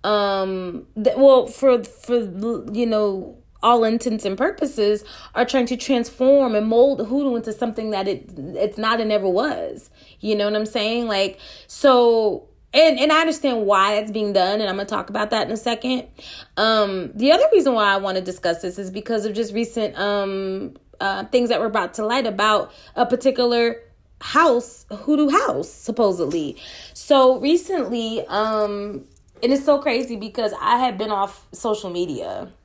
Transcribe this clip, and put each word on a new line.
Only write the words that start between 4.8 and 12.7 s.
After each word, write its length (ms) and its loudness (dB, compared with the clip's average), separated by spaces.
are 100 2
trying 220 0
to 100 -4
transform 800 2
and 120 0
mold 400 4
hoodoo 300 -2
into 160 -6
something 380 -6
that 180 -2
it, 280 -8
it's 420 -4
not 220 0
and 100 -2
never 180 2
was. 640 -4
You 160 -2
know 100 0
what 80 -2
I'm 120 -2
saying? 400 -4
Like, 320 -2
so, 840 4